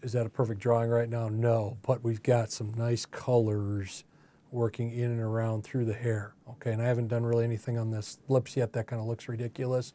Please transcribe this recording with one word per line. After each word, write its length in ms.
is 120
that 120
a 40
perfect 320
drawing 280
right 200
now? 200
No, 520
but 220
we've 200
got 280
some 220
nice 320
colors 960
working 400
in 200
and 80
around 440
through 220
the 80
hair, 400
okay? 220
And 100
I 40
haven't 220
done 180
really 180
anything 340
on 140
this 360
lips 280
yet. 180
That 140
kinda 160
looks 240
ridiculous. 680